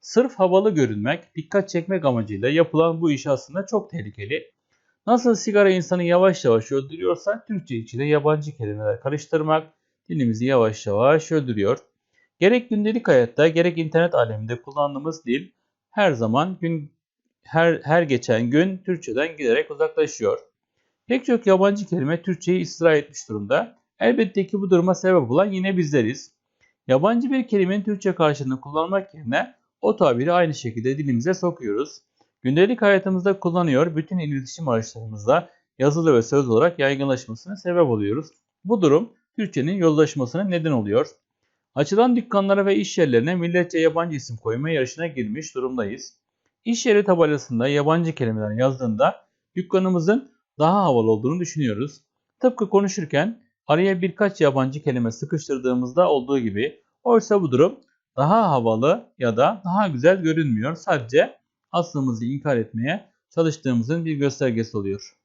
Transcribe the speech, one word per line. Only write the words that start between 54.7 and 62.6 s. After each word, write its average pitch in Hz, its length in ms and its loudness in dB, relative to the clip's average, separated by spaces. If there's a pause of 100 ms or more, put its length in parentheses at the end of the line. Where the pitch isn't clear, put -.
kelime 123 280 -2
sıkıştırdığımızda 131 960 -2
olduğu 139 300 0
gibi. 113 420 -4 (220)
Oysa 220 380 2
bu 156 100 -2
durum 165 280 2 (380)
daha 180 340 2
havalı 127 680 0
ya 117 200 -2
da 185 280 2
daha 196 220 0
güzel 165 340 2
görünmüyor. 156 540 0
Sadece 151 600 0 (340)
aslımızı 135 540 -2
inkar 139 320 -2
etmeye 117 520 -4 (200)